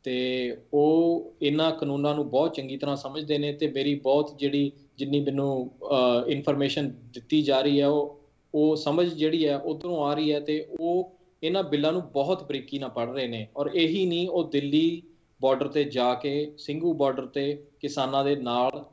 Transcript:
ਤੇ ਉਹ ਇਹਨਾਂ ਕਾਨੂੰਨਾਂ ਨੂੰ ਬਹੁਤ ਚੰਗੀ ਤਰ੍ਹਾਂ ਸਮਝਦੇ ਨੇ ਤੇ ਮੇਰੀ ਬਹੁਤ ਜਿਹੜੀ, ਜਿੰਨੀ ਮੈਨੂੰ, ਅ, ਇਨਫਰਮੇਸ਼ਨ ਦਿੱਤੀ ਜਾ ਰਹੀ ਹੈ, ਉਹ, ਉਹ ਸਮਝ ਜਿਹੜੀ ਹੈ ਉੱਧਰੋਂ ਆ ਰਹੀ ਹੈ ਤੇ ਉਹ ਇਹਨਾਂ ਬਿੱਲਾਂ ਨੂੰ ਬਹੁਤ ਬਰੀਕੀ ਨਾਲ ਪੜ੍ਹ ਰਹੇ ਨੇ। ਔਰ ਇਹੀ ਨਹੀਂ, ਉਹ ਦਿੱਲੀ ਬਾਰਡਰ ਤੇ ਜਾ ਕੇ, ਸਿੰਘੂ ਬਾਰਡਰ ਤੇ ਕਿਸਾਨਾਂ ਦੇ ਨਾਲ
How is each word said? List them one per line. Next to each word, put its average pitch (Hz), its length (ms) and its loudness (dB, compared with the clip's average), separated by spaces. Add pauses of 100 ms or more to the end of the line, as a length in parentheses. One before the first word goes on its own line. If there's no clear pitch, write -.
ਤੇ 127 540 -2 (160)
ਉਹ 160 680 4
ਇਹਨਾਂ 151 300 2
ਕਾਨੂੰਨਾਂ 147 440 -2
ਨੂੰ 147 140 -2
ਬਹੁਤ 156 240 2
ਚੰਗੀ 135 240 -8
ਤਰ੍ਹਾਂ 143 180 -4
ਸਮਝਦੇ 147 420 -4
ਨੇ 147 160 -2
ਤੇ 147 140 -2
ਮੇਰੀ 139 280 0
ਬਹੁਤ 143 420 0
ਜਿਹੜੀ, 143 340 0 (260)
ਜਿੰਨੀ 139 220 0
ਮੈਨੂੰ, 139 520 -2 (540)
ਅ, - 20 0
ਇਨਫਰਮੇਸ਼ਨ 139 680 0
ਦਿੱਤੀ - 460 -2
ਜਾ 135 200 2
ਰਹੀ 143 200 4
ਹੈ, 143 60 4
ਉਹ, 147 320 0 (340)
ਉਹ 156 220 4
ਸਮਝ 156 320 2
ਜਿਹੜੀ 156 400 0
ਹੈ 143 100 2
ਉੱਧਰੋਂ 156 480 -4
ਆ 143 80 0
ਰਹੀ 151 200 0
ਹੈ 147 60 0
ਤੇ 151 280 -4 (120)
ਉਹ 175 380 -2 (260)
ਇਹਨਾਂ 185 200 0
ਬਿੱਲਾਂ 151 300 0
ਨੂੰ 175 180 -6
ਬਹੁਤ 151 360 0
ਬਰੀਕੀ 139 320 -6
ਨਾਲ 135 100 -6
ਪੜ੍ਹ 120 220 -4
ਰਹੇ 131 160 -4
ਨੇ। 110 200 -6 (100)
ਔਰ 143 180 -2
ਇਹੀ 170 300 2
ਨਹੀਂ, 175 240 -2
ਉਹ 165 200 -2
ਦਿੱਲੀ 151 520 0 (400)
ਬਾਰਡਰ 135 260 2
ਤੇ 147 160 0
ਜਾ 127 300 0
ਕੇ, 147 440 -4
ਸਿੰਘੂ 160 360 -2
ਬਾਰਡਰ 135 320 0
ਤੇ 143 380 -4 (160)
ਕਿਸਾਨਾਂ 139 440 0
ਦੇ 143 120 2
ਨਾਲ 123 580 -2